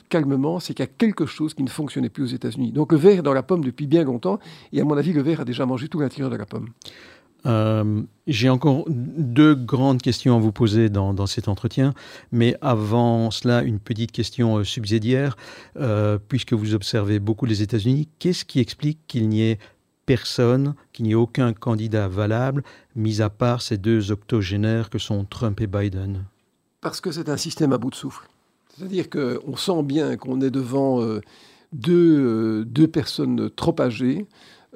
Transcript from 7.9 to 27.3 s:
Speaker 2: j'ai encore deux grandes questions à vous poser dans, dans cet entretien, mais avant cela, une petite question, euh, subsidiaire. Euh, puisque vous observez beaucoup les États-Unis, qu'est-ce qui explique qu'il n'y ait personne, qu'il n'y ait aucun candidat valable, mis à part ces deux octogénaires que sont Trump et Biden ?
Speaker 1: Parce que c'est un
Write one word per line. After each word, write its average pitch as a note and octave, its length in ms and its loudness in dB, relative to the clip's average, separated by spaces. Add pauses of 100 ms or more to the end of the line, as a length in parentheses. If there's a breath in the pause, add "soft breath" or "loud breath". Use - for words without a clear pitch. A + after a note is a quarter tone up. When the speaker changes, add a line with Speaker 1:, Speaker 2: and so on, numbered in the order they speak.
Speaker 2:
j'ai B2 220 2
encore C3 380 2
deux C#3+ 680 4
grandes C3 440 0
questions B2 380 2
à - 20 6
vous A2 120 4
poser A2 380 4
dans, G2 220 0
dans G2 140 0
cet - 220 -4
entretien, C3 480 0 (360 loud breath)
mais A#2 300 4
avant A#2 680 2
cela, A#2+ 320 2
une A2+ 160 -2
petite A2 320 -6
question, A2+ 460 0
euh, G#2 60 0
subsidiaire. A2+ 720 -2 (400 loud breath)
Euh, G#2 520 0
puisque - 260 -2
vous G#2+ 220 0
observez G#2 420 -2
beaucoup G#2+ 300 -2
les G#2+ 160 0
États-Unis, B2 440 0 (120)
qu'est-ce F3 260 -2
qui - 140 -2
explique D3 480 -4
qu'il A2+ 200 -2
n'y G#2+ 140 2
ait A2+ 160 2 (480 soft breath)
personne, C3 720 2 (180 soft breath)
qu'il A#2 120 -6
n'y G#2+ 80 2
ait - 20 4
aucun A#2+ 380 2
candidat G#2+ 540 -2
valable, A2 540 -2 (340 loud breath)
mis A2 280 0
à G#2+ 80 0
part A#2+ 320 0
ces G#2+ 160 -4
deux G#2+ 320 0
octogénaires G#2 800 -2
que A2+ 80 -6
sont G2+ 240 -4
Trump G#2 380 -4
et A2+ 40 0
Biden ? G2 600 -4 (540)
Speaker 1:
Parce - 220 -8
que F#3 100 -6
c'est E3 160 -8
un D3 100 -2